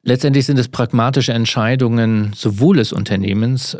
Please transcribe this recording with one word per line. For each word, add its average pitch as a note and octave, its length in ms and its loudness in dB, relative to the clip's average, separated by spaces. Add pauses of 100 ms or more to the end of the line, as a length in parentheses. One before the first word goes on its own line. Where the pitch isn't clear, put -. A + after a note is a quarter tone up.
Letztendlich C3+ 420 2
sind C#3 140 2
es B2 100 0
pragmatische B2 640 0
Entscheidungen A2+ 1000 0
sowohl A#2+ 420 2
des A2+ 160 0
Unternehmens, G#2 880 -2